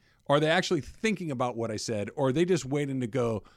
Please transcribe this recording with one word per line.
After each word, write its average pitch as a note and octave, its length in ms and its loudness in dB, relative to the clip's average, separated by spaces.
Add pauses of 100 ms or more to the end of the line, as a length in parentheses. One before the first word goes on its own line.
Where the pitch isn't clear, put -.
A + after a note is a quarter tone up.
(280)
Are C#3+ 120 4
they D3+ 100 8
actually F3 320 2
thinking F3+ 500 -4
about B2 260 -2
what A2+ 140 -2
I G#2+ 60 -4
said? G#2+ 380 -4
Or C#3 120 2
are C3 40 2
they D#3+ 140 4
just F3 180 2
waiting C#3 380 -2
to B2 60 -2
go, A#2 360 -2 (140)